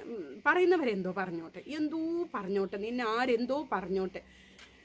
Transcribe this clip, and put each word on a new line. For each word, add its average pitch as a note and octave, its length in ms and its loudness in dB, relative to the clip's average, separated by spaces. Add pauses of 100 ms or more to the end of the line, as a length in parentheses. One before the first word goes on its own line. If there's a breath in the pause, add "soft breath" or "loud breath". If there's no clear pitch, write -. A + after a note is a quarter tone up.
(120)
ഉം, G3+ 120 -6 (220)
പറയുന്നവരെന്തോ D4 640 4 (100)
പറഞ്ഞോട്ടെ, E3+ 400 -6 (180)
എന്തോ D#4 220 0 (340)
പറഞ്ഞോട്ടെ, G3 420 -2 (100)
നിന്നെ B3 180 -2 (120)
ആരെന്തോ B3 420 2 (160)
പറഞ്ഞോട്ടെ, F#3 460 -2 (640 loud breath)